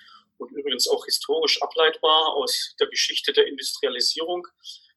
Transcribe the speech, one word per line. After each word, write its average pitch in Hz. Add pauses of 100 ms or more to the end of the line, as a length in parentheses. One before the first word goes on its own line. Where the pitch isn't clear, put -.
(380)
und -
übrigens -
auch -
historisch -
ableitbar 156
aus -
der 143
Geschichte -
der 147
Industrialisierung, 139 (520)